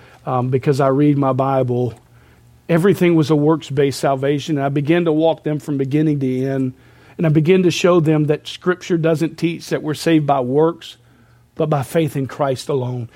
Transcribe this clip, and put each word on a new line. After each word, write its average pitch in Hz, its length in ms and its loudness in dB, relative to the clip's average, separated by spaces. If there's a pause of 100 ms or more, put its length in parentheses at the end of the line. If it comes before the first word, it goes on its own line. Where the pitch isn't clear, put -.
(260)
um, 127 240 -2
because 139 300 0
I 139 80 2
read 143 280 2
my 135 160 2
Bible, 127 640 -2 (760)
everything 175 460 2
was 156 160 2
a 156 60 4
works-based 147 640 0
salvation." 143 600 -2
And 139 80 -2
I - 20 -2
began 151 380 0
to 160 60 2
walk 156 320 0
them 151 160 -4
from 143 180 -4
beginning 147 420 0
to 127 240 -2
end. 135 300 -4 (420)
And 180 80 -2
I 160 60 2
began 156 320 4
to 175 80 2
show 175 300 4
them 151 240 2
that 147 220 -2
Scripture 180 520 -4
doesn't 160 400 -2
teach 170 320 -6
that 147 120 -2
we're 151 120 -6
saved 156 320 0
by 139 140 2
works, 151 580 0 (560)
but 156 160 -2
by 147 140 0
faith 160 320 -2
in 135 100 -4
Christ 135 420 -4
alone. 123 480 -4